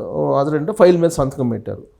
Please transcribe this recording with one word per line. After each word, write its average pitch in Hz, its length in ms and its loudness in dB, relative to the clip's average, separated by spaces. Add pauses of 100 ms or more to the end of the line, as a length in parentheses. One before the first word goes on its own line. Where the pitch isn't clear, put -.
(340)
ఆ, 135 40 2
హాజరైనట్టు 151 360 -2
ఫైల్ 180 240 6
మీద 170 120 2
సంతకం 135 400 -2
పెట్టారు. - 340 -8 (160)